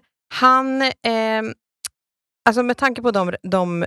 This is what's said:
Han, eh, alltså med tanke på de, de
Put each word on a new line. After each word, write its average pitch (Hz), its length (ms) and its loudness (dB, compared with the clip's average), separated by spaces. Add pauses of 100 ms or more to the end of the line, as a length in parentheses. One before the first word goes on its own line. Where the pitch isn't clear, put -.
(340)
Han, 262 480 2
eh, 220 640 -2 (1000)
alltså 233 180 2
med 240 140 -2
tanke 254 240 -2
på 240 100 0
de, 185 220 0 (100)
de 175 440 0